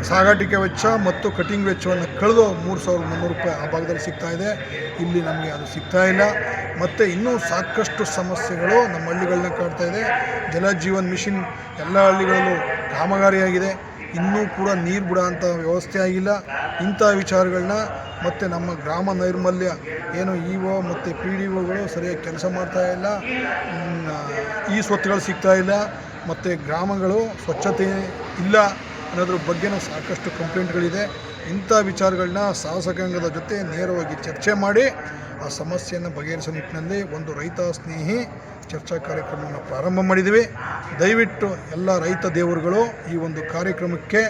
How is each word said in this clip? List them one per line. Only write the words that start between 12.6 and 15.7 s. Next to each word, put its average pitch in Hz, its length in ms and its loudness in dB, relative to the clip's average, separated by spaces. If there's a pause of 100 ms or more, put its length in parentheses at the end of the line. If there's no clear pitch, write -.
ಕಾಮಗಾರಿಯಾಗಿದೆ, 190 760 4 (480)
ಇನ್ನೂ 196 220 2 (160)
ಕೂಡ 190 120 0 (180)
ನೀರು 196 240 0
ಬಿಡೋ 180 200 4
ಅಂಥ 175 140 -4 (200)
ವ್ಯವಸ್ಥೆ 175 420 0